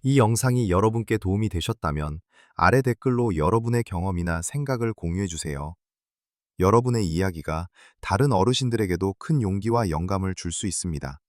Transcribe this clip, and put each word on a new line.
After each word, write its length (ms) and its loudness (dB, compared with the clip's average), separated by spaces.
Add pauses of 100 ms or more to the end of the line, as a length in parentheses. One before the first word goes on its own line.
이 160 4
영상이 500 2
여러분께 480 2
도움이 320 -2
되셨다면 720 -4 (320)
아래 280 4
댓글로 540 0
여러분의 480 2
경험이나 600 -2
생각을 500 -4
공유해주세요. 840 -4 (840)
여러분의 480 2
이야기가 600 -2 (320)
다른 320 0
어르신들에게도 880 0
큰 240 0
용기와 480 0
영감을 460 -2
줄 160 -6
수 160 -4
있습니다. 600 -6